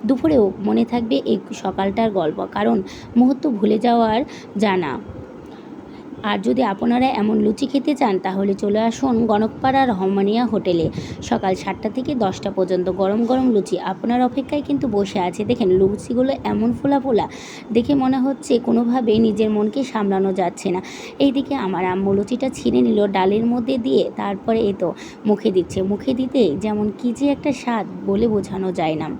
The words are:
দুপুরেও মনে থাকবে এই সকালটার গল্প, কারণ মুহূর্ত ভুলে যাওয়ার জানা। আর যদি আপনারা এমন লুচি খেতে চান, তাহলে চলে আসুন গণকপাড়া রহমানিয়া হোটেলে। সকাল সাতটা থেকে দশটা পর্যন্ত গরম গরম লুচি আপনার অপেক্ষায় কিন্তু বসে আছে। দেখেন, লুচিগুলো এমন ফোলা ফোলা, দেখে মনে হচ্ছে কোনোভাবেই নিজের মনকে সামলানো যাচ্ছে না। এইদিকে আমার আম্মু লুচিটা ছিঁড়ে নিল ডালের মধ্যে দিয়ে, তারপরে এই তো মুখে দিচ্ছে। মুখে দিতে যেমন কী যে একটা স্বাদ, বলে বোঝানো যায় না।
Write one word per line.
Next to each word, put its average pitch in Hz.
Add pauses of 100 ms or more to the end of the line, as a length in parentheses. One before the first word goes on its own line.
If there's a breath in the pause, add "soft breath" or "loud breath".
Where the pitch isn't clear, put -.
দুপুরেও 262 (200)
মনে 214
থাকবে 240 (100)
এই 220 (160)
সকালটার 196
গল্প, 170 (120)
কারণ 226 (380 loud breath)
মুহূর্ত 254
ভুলে 214
যাওয়ার 233 (380 loud breath)
জানা। 185 (1300 loud breath)
আর 208
যদি 233
আপনারা 240
এমন 214
লুচি 214
খেতে 277
চান, 240
তাহলে 196
চলে 202
আসুন 233 (100)
গণকপাড়া 226
রহমানিয়া 196
হোটেলে। 180 (360 loud breath)
সকাল -
সাতটা 190
থেকে 254
দশটা 202
পর্যন্ত 180
গরম 196
গরম 262
লুচি 196
আপনার 226
অপেক্ষায় 262
কিন্তু 277
বসে 202
আছে। 185
দেখেন, 220
লুচিগুলো 208 (120)
এমন 214
ফোলা 277
ফোলা, 254 (480 loud breath)
দেখে 240
মনে 262
হচ্ছে 262
কোনোভাবেই 233
নিজের 220
মনকে 214
সামলানো 196
যাচ্ছে 185
না। 185 (380 loud breath)
এইদিকে 277
আমার 185
আম্মু 190
লুচিটা 220
ছিঁড়ে 247
নিল 226
ডালের 202
মধ্যে 240
দিয়ে, 233 (120)
তারপরে 208
এই 208
তো 185 (380 loud breath)
মুখে 208
দিচ্ছে। 185
মুখে 202
দিতে 254 (180)
যেমন 208 (120)
কী 247
যে 254
একটা 285
স্বাদ, 226 (200)
বলে 202
বোঝানো 190
যায় 160
না। 156 (100)